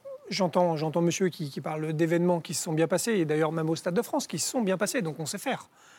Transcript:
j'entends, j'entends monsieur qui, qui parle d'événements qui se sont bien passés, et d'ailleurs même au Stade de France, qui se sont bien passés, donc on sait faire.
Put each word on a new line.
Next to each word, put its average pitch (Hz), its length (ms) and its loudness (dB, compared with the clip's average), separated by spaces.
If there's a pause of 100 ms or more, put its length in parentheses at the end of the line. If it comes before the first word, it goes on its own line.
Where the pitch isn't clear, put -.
(300)
j'entends, 180 480 2
j'entends 156 240 0
monsieur 170 280 2
qui, 151 200 -6
qui 151 120 -8
parle 156 320 -4
d'événements 170 460 4
qui - 140 -8
se - 100 -4
sont 170 100 -2
bien 160 140 4
passés, 196 260 0
et 180 120 4
d'ailleurs 151 260 2
même 160 180 0
au 165 60 2
Stade 175 200 -4
de 233 60 2
France, - 260 -2
qui - 120 -6
se - 100 -2
sont 262 120 0
bien 185 160 2
passés, 214 240 0
donc 160 180 -4
on 160 60 -4
sait 202 120 -6
faire. - 320 -6 (300)